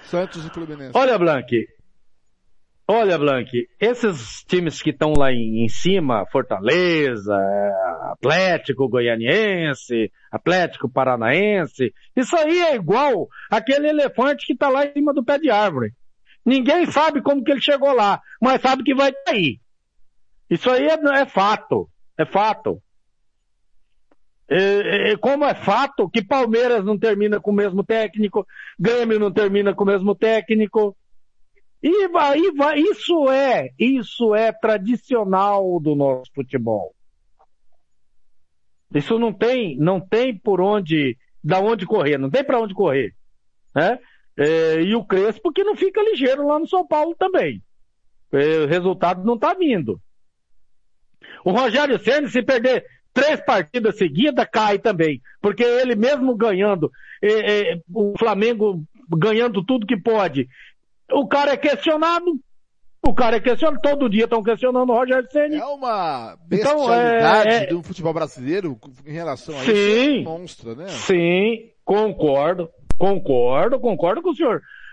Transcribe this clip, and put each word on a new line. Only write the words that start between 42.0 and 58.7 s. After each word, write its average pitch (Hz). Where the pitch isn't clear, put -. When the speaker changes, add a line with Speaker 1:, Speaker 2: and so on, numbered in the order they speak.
Speaker 2:
não 135
tem 262
pra 269
onde 214
correr, 135
né? 190
É, 160
e 196
o 226
Crespo 214
que 392
não 403
fica 392
ligeiro 285
lá 294
no 320
São 370
Paulo 311
também. 233
É, 151
o -
resultado 180
não 233
tá 311
vindo. 202
O 185
Rogério 254
Ceni, 277
se 247
perder 240
três 294
partidas 220
seguidas, 214
cai 208
também. 160
Porque 202
ele 240
mesmo 254
ganhando, 196
é, 208
é, 170
o 202
Flamengo 214